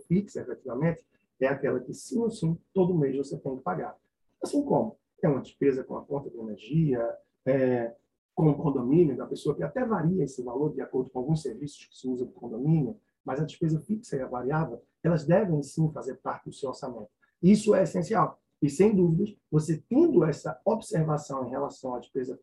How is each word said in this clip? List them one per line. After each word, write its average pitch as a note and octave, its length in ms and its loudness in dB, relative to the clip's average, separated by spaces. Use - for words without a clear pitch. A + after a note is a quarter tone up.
fixa, F#3 320 0
efetivamente, D3 640 -4
é C3 80 2
aquela C3+ 320 0
que, - 140 -10
sim - 260 -6
ou A3+ 120 2
sim, E3+ 280 -2
todo F#3 240 2
mês C3+ 200 2
você C#3 200 -4
tem C3 180 -6
que C3 80 -12
pagar. E3 320 -6
Assim C#4+ 220 0
como E3 320 2
é E3 60 4
uma C3+ 140 2
despesa C3 420 0
com B2 120 -10
a - 60 -10
conta - 280 -8
de A#2 80 -16
energia, A#2 680 0
é, B2+ 500 2
com D#3 160 4
o C#3 40 4
condomínio C3+ 640 2
da - 100 -8
pessoa, - 280 -4
que E3+ 80 -8
até B3 220 -2
varia F3+ 400 0
esse B2+ 180 -8
valor B2 300 -2
de C3 80 -6
acordo B2+ 300 -4
com C3 80 -8
alguns D#3 240 -2
serviços C3+ 440 -12
que - 120 -20
se C3 100 -8
usa B2 160 -4
do - 80 -14
condomínio, B2 640 0
mas C3+ 160 -4
a D#3 40 -2
despesa D#3 360 -2
fixa - 360 -6
e C3 40 -2
a C3 60 -6
variável, C3 540 -4
elas E3 220 2
devem E3+ 380 4
sim D#3+ 300 0
fazer C3 240 -8
parte - 320 -8
do - 60 -14
seu C3+ 140 -8
orçamento. A#2 400 -10
Isso G#3 320 6
é F#3+ 80 4
essencial. F3 560 0
E, D3 80 2
sem G3+ 260 4
dúvidas, F3+ 420 2
você D#3 380 0
tendo B3+ 360 6
essa - 400 -4
observação D3+ 800 -2
em A#2+ 40 -8
relação C3+ 440 -6
à A#2+ 40 -6
despesa B2+ 440 -8